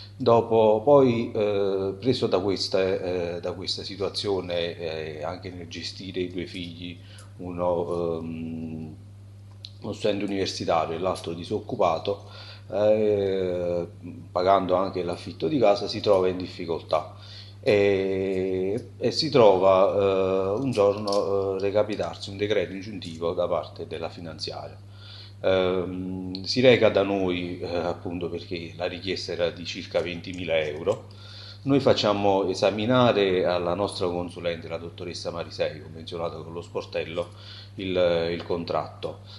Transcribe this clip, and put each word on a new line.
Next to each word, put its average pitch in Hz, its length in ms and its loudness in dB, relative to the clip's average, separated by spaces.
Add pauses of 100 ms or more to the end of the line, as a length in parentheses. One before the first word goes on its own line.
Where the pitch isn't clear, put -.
(160)
Dopo, 113 680 6
poi, 127 520 6
eh, 98 680 0
preso 120 280 0
da 98 120 2
questa, 95 420 0
eh, 90 600 -2
da 90 100 -4
questa 90 320 -8
situazione, 90 920 -4
eh, 78 460 -6
anche 92 260 -8
nel 87 180 -12
gestire 92 540 -8
i 90 100 -4
due 90 140 -6
figli, 87 520 -10 (400)
uno, 87 840 -2
ehm, 80 760 -8 (840)
uno 110 100 -8
studente 104 320 -2
universitario 87 720 0
e 80 40 -6
l'altro 85 340 -4
disoccupato, 90 960 -2 (420)
eh, 95 1120 2 (460)
pagando 92 440 4
anche 92 280 0
l'affitto 87 460 -4
di 151 100 0
casa, 101 300 4
si 110 100 -6
trova 95 300 4
in 90 80 -2
difficoltà 82 760 -4 (480)
e, 95 1400 2
e 117 140 0
si 156 180 -2
trova, 95 640 8
eh, 95 680 2
un 139 100 -2
giorno, 98 840 2
eh, - 20 -4
recapitarsi 98 680 -2
un 98 80 -10
decreto 101 360 0
ingiuntivo 85 600 -6
da 87 140 0
parte 82 380 -4
della 80 240 -8
finanziaria. 78 680 -10 (640)
Ehm, 92 1000 0
si 127 180 0
reca 113 280 8
da 98 140 4
noi, 90 560 0
eh, 90 80 -6
appunto 87 640 -4
perché 82 480 -8
la 87 80 -2
richiesta 90 480 -4
era 85 160 0
di 82 160 -8
circa 90 340 -4
ventimila 85 600 -2
euro. 78 480 -2 (560)
Noi 135 160 4
facciamo 101 680 4
esaminare 101 1000 4
alla 87 260 0
nostra 98 320 -2
consulente, 87 600 -4
la 80 100 -6
dottoressa 85 540 -10
Marisei, 80 500 -6
convenzionata 82 560 -8
con 80 160 -12
lo 85 80 -8
sportello, 87 680 -6 (460)
il, 90 560 2
il 82 120 -4
contratto, 82 800 -4 (180)